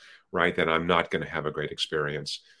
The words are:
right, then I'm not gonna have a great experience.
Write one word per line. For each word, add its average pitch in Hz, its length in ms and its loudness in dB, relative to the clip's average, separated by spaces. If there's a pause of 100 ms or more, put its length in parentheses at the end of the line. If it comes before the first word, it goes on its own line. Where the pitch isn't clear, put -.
(320)
right, 87 240 2
then 82 140 2
I'm 82 160 2
not 85 240 4
gonna 78 180 -2
have 76 200 -4
a 76 40 -2
great 76 200 -6
experience. 73 720 -4 (180)